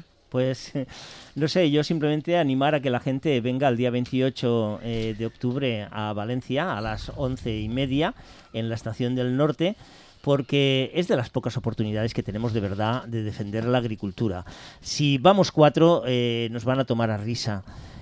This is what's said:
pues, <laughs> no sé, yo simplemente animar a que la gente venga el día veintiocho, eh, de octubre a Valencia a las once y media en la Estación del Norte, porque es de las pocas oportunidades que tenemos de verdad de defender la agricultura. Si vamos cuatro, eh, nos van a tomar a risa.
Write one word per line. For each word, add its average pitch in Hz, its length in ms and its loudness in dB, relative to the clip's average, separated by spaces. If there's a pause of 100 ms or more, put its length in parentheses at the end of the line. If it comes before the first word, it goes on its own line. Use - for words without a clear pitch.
(300)
pues, 127 420 -2
<laughs> - 640 -10
no 147 140 0
sé, 175 220 2
yo 147 140 2
simplemente 151 540 0
animar 139 360 2
a 143 60 2
que 131 100 0
la 120 100 0
gente 135 400 0
venga 127 280 0
el 120 80 2
día 123 140 2
veintiocho, 123 920 0
eh, 113 360 -4
de 113 80 -4
octubre 123 640 -4
a 107 240 -4
Valencia 127 600 -2
a 104 40 -4
las 110 360 -6
once 127 440 -4
y 107 80 -4
media 135 460 0 (400)
en 113 160 -4
la 113 40 -4
Estación 120 400 -4
del 123 220 0
Norte, 156 400 0 (460)
porque 139 720 2
es 175 140 0
de 214 80 4
las 123 140 -2
pocas 123 260 -4
oportunidades 107 580 -2
que 117 80 -2
tenemos 110 300 -2
de 113 80 0
verdad 107 440 -2
de 113 200 -4
defender 107 400 -4
la 123 140 2
agricultura. 104 640 -2 (360)
Si 143 380 0
vamos 180 320 6
cuatro, 156 560 6
eh, 120 460 2
nos 113 120 -6
van 127 140 2
a 135 60 2
tomar 117 260 2
a 107 60 0
risa. 104 480 -4 (380)